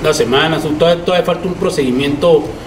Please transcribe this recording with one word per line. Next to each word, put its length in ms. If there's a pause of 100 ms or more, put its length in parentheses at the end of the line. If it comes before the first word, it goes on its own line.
unas 160
semanas, 480
un, 140
todavía, 260
todavía 220
falta 200
un 60
procedimiento, 920 (220)